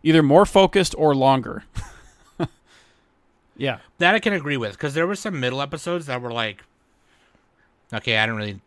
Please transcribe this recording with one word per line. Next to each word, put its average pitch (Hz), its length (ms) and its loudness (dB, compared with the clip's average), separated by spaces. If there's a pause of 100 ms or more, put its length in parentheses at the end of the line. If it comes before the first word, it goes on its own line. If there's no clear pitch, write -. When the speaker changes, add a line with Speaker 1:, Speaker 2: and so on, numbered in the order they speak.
Speaker 1:
either 156 200 6
more 156 220 6
focused 190 520 2
or 151 160 2
longer. 135 560 0
<laughs> - 40 -20 (1800)
Yeah. 123 220 -6 (180)
Speaker 2:
That 180 180 4
I 214 40 0
can 208 120 -2
agree 147 240 -4
with, 107 240 -6
'cause 143 140 -6
there 165 120 0
were 196 100 -4
some 190 240 -8
middle 127 220 -4
episodes 165 440 -6
that 127 160 -6
were 123 100 -8
like, 113 320 -6 (1300)
"Okay, 113 240 -2
I 110 80 2
don't 113 120 -4
really 104 300 -8